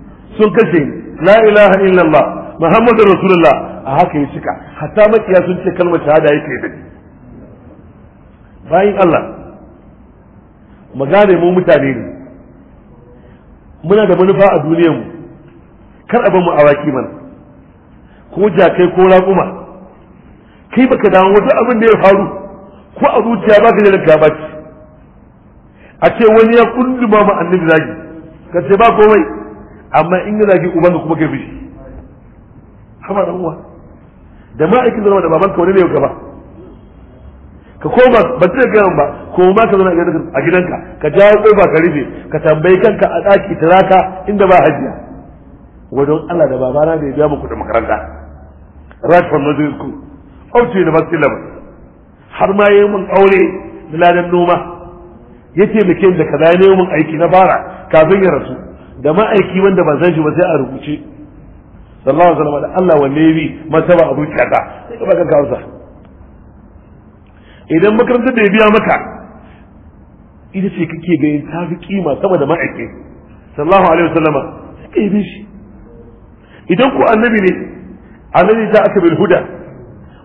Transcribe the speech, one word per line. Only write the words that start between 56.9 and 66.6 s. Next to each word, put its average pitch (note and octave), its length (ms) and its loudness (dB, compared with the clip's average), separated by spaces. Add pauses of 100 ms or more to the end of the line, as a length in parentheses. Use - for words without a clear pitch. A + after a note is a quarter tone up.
aiki D#3 220 -4
na E3+ 100 0
fara - 640 0
kafin D#3+ 320 4
ya F3+ 80 2
rasu. C3 240 -6 (460)
Da D3 100 0
ma'aiki F#3+ 480 0
wanda F#3+ 240 2
ban C#3+ 180 -2
san F3 120 2
shi D#3+ 100 -2
ba D3+ 80 -2
sai E3+ 160 0
a D#3+ 80 -2
rubuce. C3+ 400 -8 (1080)
Sallallahu E3 280 2
alaihi D3+ 80 -2
wasallam, D3 220 -4
da - 180 -4
Allah F3 220 2
wanne C#3 180 -2
ya D#3+ 140 4
bi D#3+ 100 -4 (240)
martaba D#3+ 400 2
a C3 80 -4
zuciyata. C3+ 440 -2 (280)
Sai - 100 -16
ka - 60 -10
baka F3+ 240 0
kansa. C3+ 300 0 (2000)